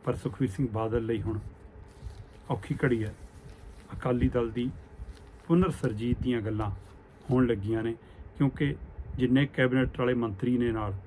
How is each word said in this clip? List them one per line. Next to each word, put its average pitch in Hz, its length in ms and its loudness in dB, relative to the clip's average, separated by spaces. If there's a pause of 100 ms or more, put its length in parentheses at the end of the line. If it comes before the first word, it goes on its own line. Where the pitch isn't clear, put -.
ਪਰ 127 120 2
ਸੁਖਬੀਰ - 340 0
ਸਿੰਘ 131 220 0
ਬਾਦਲ 110 340 0
ਲਈ 113 160 0
ਹੁਣ 107 160 0 (1120)
ਔਖੀ - 340 -2
ਘੜੀ 117 200 4
ਹੈ। 104 100 -4 (800)
ਅਕਾਲੀ 123 340 2
ਦਲ 120 220 2
ਦੀ 120 200 -2 (760)
ਪੁਨਰ 175 240 6 (100)
ਸਰਜੀਤ 117 420 0
ਦੀਆਂ 120 180 2
ਗੱਲਾਂ 107 300 -2 (600)
ਹੋਣ 127 160 6
ਲੱਗੀਆਂ 110 360 0
ਨੇ, 113 120 0 (440)
ਕਿਉਂਕਿ 143 360 2 (420)
ਜਿੰਨੇ 127 300 4
ਕੈਬਨਿਟ 127 540 2
ਵਾਲੇ 123 140 4
ਮੰਤਰੀ 117 440 0
ਨੇ 120 140 2
ਨਾਲ 107 220 -2 (120)